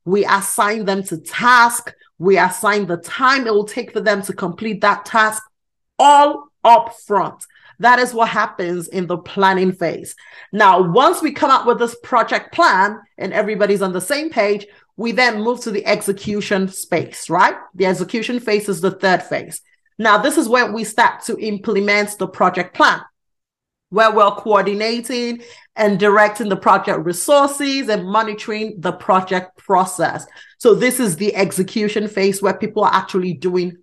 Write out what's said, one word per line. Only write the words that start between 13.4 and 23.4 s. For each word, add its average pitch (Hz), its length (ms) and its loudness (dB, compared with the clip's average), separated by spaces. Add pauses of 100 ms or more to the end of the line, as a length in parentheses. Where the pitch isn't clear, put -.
on 190 100 -2
the 185 80 -4
same 294 300 -4
page, 208 360 0 (300)
we 233 160 -6
then 220 300 0
move 240 200 -2
to 226 80 -8
the 208 140 -4
execution 202 840 -2
space, - 600 -8
right? 185 280 2 (180)
The 185 120 0
execution 220 540 -4
phase 208 300 -2
is 170 100 -6
the 190 120 0
third 190 300 0
phase. - 380 -10 (400)
Now, 220 160 4
this 302 220 0
is 247 100 2
when 233 240 2
we 220 120 -6
start - 400 -2
to 233 120 -6
implement 208 840 -2
the 190 80 -6
project 180 480 -2
plan, 202 280 2 (880)